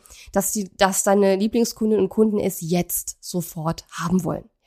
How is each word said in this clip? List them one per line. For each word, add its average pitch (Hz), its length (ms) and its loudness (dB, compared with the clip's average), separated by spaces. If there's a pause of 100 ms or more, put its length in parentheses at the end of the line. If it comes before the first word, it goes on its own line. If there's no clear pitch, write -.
(320)
dass 196 200 0
die, 202 220 -6
dass 190 280 2
deine 196 340 4
Lieblingskundinnen 214 680 0
und 190 60 2
Kunden 214 300 2
es 190 240 -4
jetzt 175 580 -4
sofort 165 680 -6
haben 170 340 0
wollen. - 240 -6 (180)